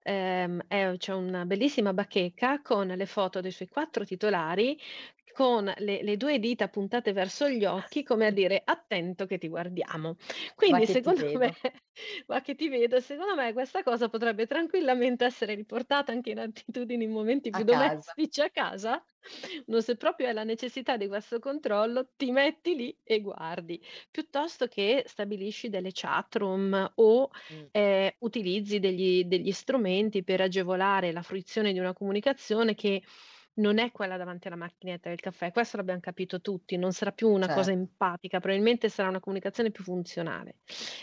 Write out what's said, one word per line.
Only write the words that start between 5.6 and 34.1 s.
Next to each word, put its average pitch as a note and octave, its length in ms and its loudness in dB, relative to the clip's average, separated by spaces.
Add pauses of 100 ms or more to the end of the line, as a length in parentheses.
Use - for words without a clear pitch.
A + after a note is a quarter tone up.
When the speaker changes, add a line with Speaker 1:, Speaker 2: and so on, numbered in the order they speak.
Speaker 1:
le, G3+ 260 -2
le G#3 140 0
due C#4 200 2
dita A3 300 0
puntate G#3 440 -2
verso G3 380 0
gli A3+ 160 2
occhi, F#3+ 380 -2
come A3 240 2
a G#3+ 40 4
dire: G3 320 2
"Attento F#3 600 -2
che F#3 140 -4
ti E3 80 -8
guardiamo". E3 680 -6 (400)
Quindi D#4+ 260 6
Speaker 2:
Va A3+ 40 6
che - 0 -
ti G3+ 80 0
Speaker 1:
secondo C#4 320 4
Speaker 2:
vedo. D3 140 0
Speaker 1:
me, A#3+ 140 4
<laughs> - 280 -6 (460)
va C4+ 140 -2
che C#4+ 120 -8
ti D4+ 160 -4
vedo, B3 300 4
secondo D#4 360 -4
me B3 160 0
questa B3+ 300 -2
cosa A#3 280 0
potrebbe A3+ 360 0
tranquillamente C4 800 2
essere G#3+ 300 -2
riportata B3 560 -2
anche B3 200 -4
in G#3+ 80 -6
attitudini, A#3 680 -6
in A3 60 -4
momenti A3+ 380 0
Speaker 2:
A G#3 80 -2
Speaker 1:
più A3 80 0
Speaker 2:
casa. A#3 120 6 (280)
Speaker 1:
domestici C#4+ 360 -2
a D#4 100 2
casa. G#3+ 520 -2 (640)
Uno A3+ 160 2
se A#3 140 0
proprio D4+ 320 0
hai A#3+ 60 -2
la G#3+ 100 -4
necessità A#3+ 540 -2
di G3+ 100 -2
questo G#3+ 320 -6
controllo, A#3+ 760 0
ti C4+ 160 -2
metti D4+ 440 2
lì A#3+ 280 -6
e A3 180 2
guardi, E3+ 600 -8 (300)
piuttosto D4+ 560 -4
che A#3 400 0
stabilisci G#3 640 -8
delle F#3+ 240 -6
chat - 420 -4
room G3 600 0
o, A3+ 340 8 (220)
Speaker 2:
Mm. D#3 200 -14
Speaker 1:
eh, G3 480 4
utilizzi G#3 600 -2
degli, F#3 440 4
degli F3+ 280 0
strumenti G#3 720 0
per F#3 180 2
agevolare F#3 720 2
la E3+ 120 -6
fruizione G3 500 -2
di F3+ 60 0
una F#3 140 -2
comunicazione G#3 840 0
che G3 260 0 (540)
non G#3 220 4
è A#3 140 0
quella F#3 260 -4